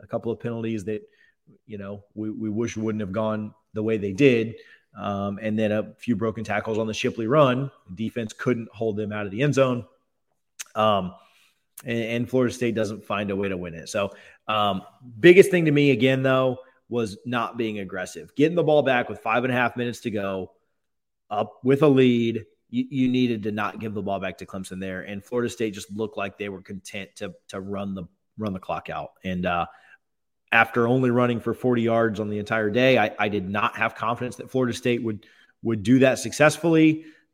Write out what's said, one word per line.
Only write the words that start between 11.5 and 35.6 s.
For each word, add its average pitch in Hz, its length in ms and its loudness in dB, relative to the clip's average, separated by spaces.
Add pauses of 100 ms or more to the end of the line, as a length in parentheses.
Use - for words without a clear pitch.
and, 120 140 -4
and 117 320 -4
Florida 127 240 2
State 117 220 -2
doesn't 107 280 -4
find 101 280 -4
a 98 40 -2
way 98 140 -2
to 95 80 -4
win 87 160 -10
it. 82 160 -16
So, 101 220 -4 (360)
um, 104 360 0 (360)
biggest 180 300 10
thing 175 160 2
to 151 60 4
me, 143 180 6
again, 131 320 4
though, 131 380 2 (300)
was 110 360 -4
not 120 320 -4
being 110 220 -4
aggressive. 90 560 -10
Getting 160 200 4
the 170 80 2
ball 151 200 6
back 123 260 0
with 104 100 -10
five 117 240 0
and 127 80 -2
a 123 40 -2
half 123 200 0
minutes 120 260 -6
to 120 100 -6
go, 98 400 -4 (800)
up 107 320 -4
with 135 180 4
a 156 60 6
lead, 120 580 4 (240)
you, 123 200 -2
you 131 180 0
needed 123 360 0
to 107 80 -4
not 104 280 -4
give 107 140 -8
the 104 80 -6
ball 98 180 -4
back 92 200 -8
to 95 60 -14
Clemson 95 340 -12
there. 92 220 -8
And 101 220 -12
Florida 120 260 -2
State 110 240 -4
just 101 180 -14
looked 107 260 -6
like 101 200 -6
they 101 120 -8
were 95 120 -12
content 98 540 -14
to, 92 180 -10 (140)
to 101 120 -12
run 98 360 -8
the, 95 80 -10 (340)
run 107 160 -4
the 92 60 -8
clock 80 300 -8
out. 78 240 -10 (100)
And, 92 220 -4
uh, 85 220 0 (840)
after 117 360 4
only 127 240 2
running 120 280 2
for 113 140 -4
forty 120 300 0
yards 113 360 2
on 107 80 -4
the 104 120 -4
entire 107 320 0
day, 123 260 4
I, 104 220 2
I 107 100 0
did 98 180 -2
not 104 280 -2
have 113 180 0
confidence 120 440 -4
that - 120 -14
Florida 127 260 0
State 120 280 -2
would, 110 240 -6 (340)